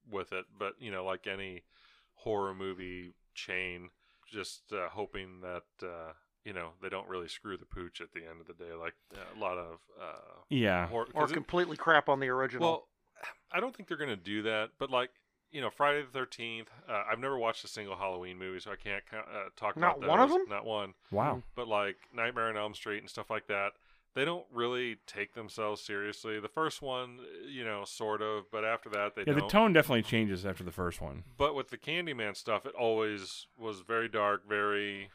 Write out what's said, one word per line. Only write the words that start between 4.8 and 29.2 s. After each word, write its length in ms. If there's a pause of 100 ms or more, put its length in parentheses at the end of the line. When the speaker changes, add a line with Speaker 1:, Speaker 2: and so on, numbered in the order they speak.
Speaker 1:
hoping 520
that, 220 (220)
uh, 280 (320)
you 80
know, 160 (120)
they 80
don't 200
really 180
screw 300
the 80
pooch 340
at 140
the 80
end 180
of 80
the 60
day, 200
like, 200 (200)
uh, 240
a 20
lot 180
of, 220 (220)
uh, 480
Speaker 2:
Yeah. 380
Speaker 1:
hor-, 160 (100)
Speaker 3:
Or 100
Speaker 1:
'cause 80
it 20
Speaker 3:
completely 440
crap 320
on 100
the 100
original. 400
Speaker 1:
Well, 180 (640)
I 80
don't 160
think 140
they're 80
gonna 180
do 280
that, 340
but, 140
like, 200 (400)
you 100
know, 80
Friday 320
the 100
thirteenth, 580 (200)
uh, 200
I've 100
never 180
watched 260
a 60
single 260
Halloween 420
movie, 220
so 120
I 40
can't 340
co-, 100
uh, 360
talk 220
Speaker 3:
Not 200
Speaker 1:
about 120
Speaker 3:
one 100
of 100
Speaker 1:
those. 100
Speaker 3:
them? 100
Speaker 1:
Not 160
one. 280 (160)
Speaker 2:
Wow. 280
Speaker 3:
Mm. 60 (120)
Speaker 1:
But, 140
like, 280 (160)
Nightmare 360
on 80
Elm 180
Street 240
and 100
stuff 200
like 180
that, 240 (420)
they 120
don't 260
really 460 (100)
take 280
themselves 460
seriously. 600
The 80
first 320
one, 380 (280)
you 160
know, 220
sort 360
of, 300
but 140
after 240
that, 260
they 60